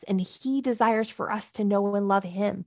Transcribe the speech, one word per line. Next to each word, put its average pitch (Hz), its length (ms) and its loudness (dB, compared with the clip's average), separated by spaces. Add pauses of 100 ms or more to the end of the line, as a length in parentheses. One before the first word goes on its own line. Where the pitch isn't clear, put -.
and 190 140 0
he 269 400 -4
desires 220 480 2
for - 200 -6
us 208 220 -6
to 214 120 -2
know 202 300 2
and 202 140 0
love 196 160 2
him. 190 420 -4